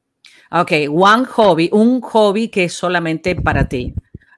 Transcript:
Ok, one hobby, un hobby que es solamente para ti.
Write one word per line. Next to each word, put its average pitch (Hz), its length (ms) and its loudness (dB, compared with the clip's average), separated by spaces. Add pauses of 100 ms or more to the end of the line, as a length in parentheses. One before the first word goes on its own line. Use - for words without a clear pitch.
(520)
Ok, 165 360 0
one 196 380 4
hobby, 175 480 2
un 233 280 2
hobby 220 480 0
que 185 160 -2
es 170 80 -6
solamente 170 640 -4
para 139 320 -2
ti. 123 260 -8 (440)